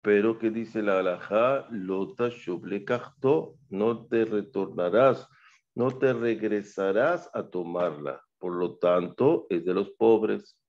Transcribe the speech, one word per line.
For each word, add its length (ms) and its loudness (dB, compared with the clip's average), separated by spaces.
pero 380 2
que 100 0
dice 320 -4
la 180 2
halajá, 680 0
"Lo 460 -4
tashuv 500 -6
lekachto", 920 -2
no 380 -2
te 180 2
retornarás, 1040 0
no 220 -2
te 160 2
regresarás 1200 -2
a 140 -6
tomarla. 760 -4
Por 160 -6
lo 220 -4
tanto, 720 2
es 160 -2
de 80 0
los 180 -2
pobres. 760 2